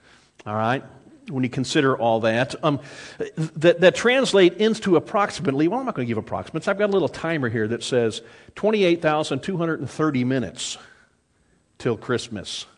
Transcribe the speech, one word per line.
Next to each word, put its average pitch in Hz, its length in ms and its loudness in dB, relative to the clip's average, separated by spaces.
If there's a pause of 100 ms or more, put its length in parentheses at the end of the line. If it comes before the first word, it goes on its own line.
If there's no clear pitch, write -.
(440)
All 107 120 -4
right. 117 260 0 (460)
When 131 160 -2
you 127 40 0
consider 135 480 0
all 113 260 2
that, 117 420 0
um, 143 160 0 (560)
that, 165 440 2
that 180 140 8
translate 196 600 4
into 214 420 2
approximately, 151 720 0
well, 214 100 -2
I'm 269 80 -6
not - 80 -4
gonna 127 120 -4
give 113 120 -2
approximates. 98 480 -8
I've 196 120 0
got 208 120 0
a - 20 -2
little 175 160 2
timer 160 400 -4
here 110 200 0
that 113 160 -4
says 117 360 0 (360)
twenty-eight 196 440 2
thousand 151 440 0
two 196 120 -4
hundred 165 220 -2
and 120 100 -8
thirty 143 360 0
minutes 123 520 -4 (1000)
till 120 180 -2
Christmas. - 720 -8 (120)